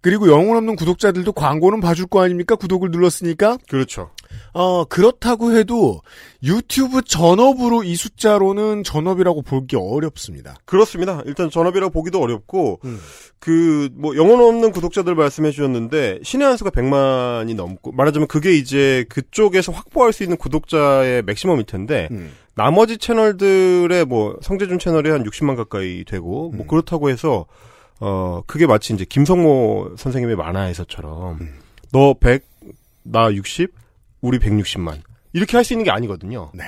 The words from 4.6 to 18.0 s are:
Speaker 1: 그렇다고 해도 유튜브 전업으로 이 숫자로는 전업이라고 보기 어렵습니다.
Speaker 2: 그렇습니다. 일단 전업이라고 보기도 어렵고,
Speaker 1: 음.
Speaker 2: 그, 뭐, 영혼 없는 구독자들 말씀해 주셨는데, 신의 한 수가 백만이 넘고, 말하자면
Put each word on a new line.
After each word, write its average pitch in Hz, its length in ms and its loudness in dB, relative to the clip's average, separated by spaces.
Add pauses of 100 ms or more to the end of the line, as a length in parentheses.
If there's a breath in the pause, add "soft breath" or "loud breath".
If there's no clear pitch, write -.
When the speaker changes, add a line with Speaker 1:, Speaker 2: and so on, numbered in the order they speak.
Speaker 1:
그렇다고 233 720 2
해도 196 460 2 (400 loud breath)
유튜브 254 600 -2
전업으로 233 800 4
이 170 100 -4
숫자로는 208 880 0
전업이라고 175 600 -2
보기 135 340 -4
어렵습니다. 95 880 -8
Speaker 2:
그렇습니다. 185 600 0
일단 151 260 -6
전업이라고 180 420 -2
보기도 165 280 -4
어렵고, 117 640 -4
Speaker 1:
음. 117 140 -12 (400 loud breath)
Speaker 2:
그, 160 560 2
뭐, 139 220 -4
영혼 208 240 6
없는 233 320 6
구독자들 180 420 -2
말씀해 151 380 0
주셨는데, 131 720 -2
신의 269 240 0
한 247 80 2
수가 190 140 -6
백만이 123 840 0
넘고, 92 380 -10
말하자면 147 340 0